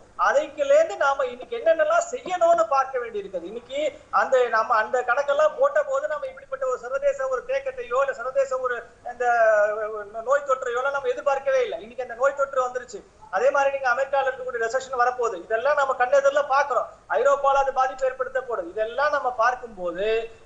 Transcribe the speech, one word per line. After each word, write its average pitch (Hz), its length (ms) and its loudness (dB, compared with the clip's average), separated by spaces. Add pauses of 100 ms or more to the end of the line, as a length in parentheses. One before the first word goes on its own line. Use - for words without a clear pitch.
(200)
அதைக்குலேருந்து 285 800 4
நாம 277 280 2
இன்னைக்கு 247 320 -6
என்னென்னலாம் 330 520 2
செய்யணும்னு 339 600 2
பார்க்க 262 300 0
வேண்டியிருக்குது. 202 440 -8
இன்னைக்கு 233 360 -8 (300)
அந்த, 247 380 2
நம்ம 226 280 2
அந்த 226 260 2
கணக்கெல்லாம் 285 560 2
போட்ட 277 260 2
போது 269 240 -2
நம்ம 294 200 -6
இப்படிப்பட்ட 262 400 -8
ஒரு 247 100 -2
சர்வதேச 262 500 -2
ஒரு 247 200 -4
தேக்கத்தையோ, 254 520 -4
இல்ல 277 140 0
சர்வதேச 262 460 -4
ஒரு 247 160 -4 (360)
இந்த 247 140 -4 (960)
நோய் 277 240 0
தொற்றையோ 254 300 0
எல்லாம் 277 160 -2
நம்ம 269 160 -2
எதிர்பார்க்கவே 277 540 0
இல்லை. 196 160 -6
இன்னைக்கு 240 240 -10
அந்த 240 120 -12
நோய் 277 220 2
தொற்று 262 240 -2
வந்துருச்சு. 247 400 -6 (300)
அதே 233 200 2
மாதிரி 277 200 4
நீங்க 269 180 -2
அமெரிக்கால 269 380 0
இருக்கக்கூடிய 254 360 -6
ரெசெஷன் - 360 -2
வரப்போகுது. 233 440 0
இதெல்லாம் 247 320 0
நம்ம 262 220 0
கண்ணெதிரில் 277 540 2
பாக்குறோம். 262 380 2 (200)
ஐரோப்பால 269 520 4
அது 262 120 0
பாதிப்பு 262 320 0
ஏற்படுத்த 254 360 -4
போகுது. 208 280 -6
இதெல்லாம் 233 420 -2
நம்ம 262 200 0
பார்க்கும்போது 214 760 -2 (380)